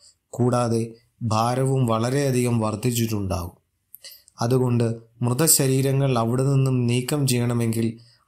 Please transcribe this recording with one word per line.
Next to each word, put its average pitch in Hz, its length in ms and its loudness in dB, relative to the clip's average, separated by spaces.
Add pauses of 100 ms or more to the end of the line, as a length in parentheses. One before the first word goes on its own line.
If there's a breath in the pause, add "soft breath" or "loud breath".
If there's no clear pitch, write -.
(300 soft breath)
കൂടാതെ 120 640 0 (300 loud breath)
ഭാരവും 127 640 0
വളരെയധികം 123 760 0
വർദ്ധിച്ചിട്ടുണ്ടാകും. 107 1000 -2 (840 loud breath)
അതുകൊണ്ട് 120 540 0 (260)
മൃതശരീരങ്ങൾ 135 1000 2
അവിടെ 117 240 0
നിന്നും 131 440 2
നീക്കം 127 400 0
ചെയ്യണമെങ്കിൽ 117 720 0 (280 loud breath)